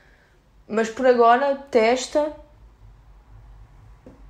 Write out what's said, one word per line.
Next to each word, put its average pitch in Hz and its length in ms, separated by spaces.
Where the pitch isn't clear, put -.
Mas 220 220
por 254 160
agora, 247 500
testa, 254 640